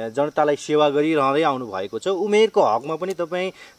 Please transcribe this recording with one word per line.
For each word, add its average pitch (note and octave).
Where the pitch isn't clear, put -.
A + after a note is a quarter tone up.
अ, A2+
जनतालाई D3
सेवा D3+
गरिरहँदै D3
आउनुभएको A2+
छ। F#3
उमेरको G3+
हकमा C3
पनि F#3
तपाईँ F3